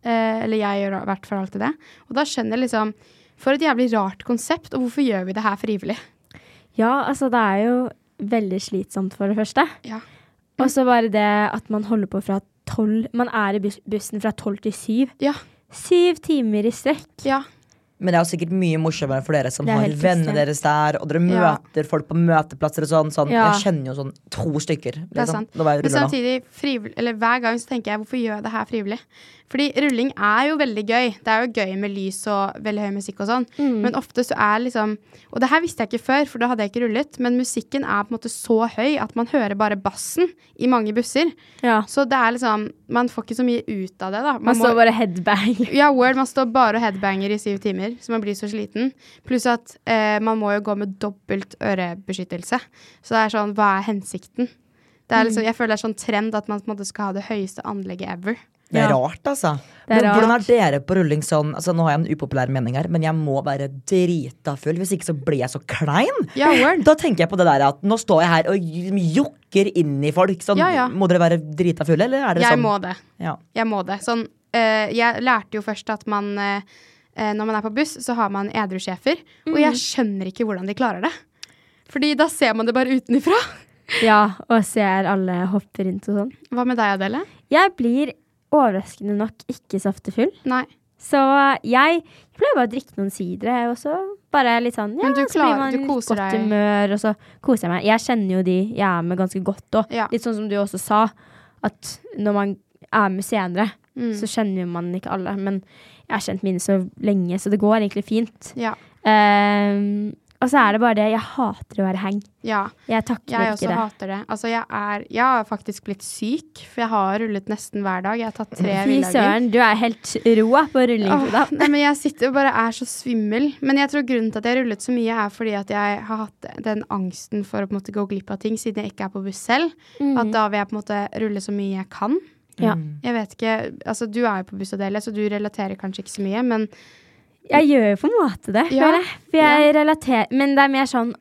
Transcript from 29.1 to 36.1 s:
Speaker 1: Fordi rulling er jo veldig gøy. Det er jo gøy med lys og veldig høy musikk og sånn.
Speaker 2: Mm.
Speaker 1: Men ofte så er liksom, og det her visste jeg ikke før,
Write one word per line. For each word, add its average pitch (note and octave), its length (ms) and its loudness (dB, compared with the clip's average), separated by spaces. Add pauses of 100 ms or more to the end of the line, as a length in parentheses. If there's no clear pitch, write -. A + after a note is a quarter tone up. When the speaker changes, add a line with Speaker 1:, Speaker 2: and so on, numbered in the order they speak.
Speaker 1:
Fordi C#4 280 -2
rulling C4+ 400 0
er G#3+ 320 2
jo D#4 80 0
veldig A3 300 -2
gøy. A#3+ 200 2 (160)
Det - 40 -4
er A3+ 180 2
jo A#3 80 -6
gøy F#3+ 240 -2
med G3+ 140 -4
lys F#3+ 340 -6
og G3+ 380 -2
veldig G#3 180 -4
høy G3+ 140 -4
musikk G3 260 -10
og G3+ 60 -4
sånn. A#3+ 180 0 (140)
Speaker 2:
Mm. B3+ 240 0
Speaker 1:
Men B3 100 0
ofte B3 320 -4
så - 100 -4
er G#3+ 300 2
liksom, G#3+ 320 -2 (340)
og A#3+ 80 -6
det B3+ 100 2
her D#4+ 120 4
visste E4+ 240 -6
jeg - 60 -16
ikke A#3 100 -4
før, C#4 260 0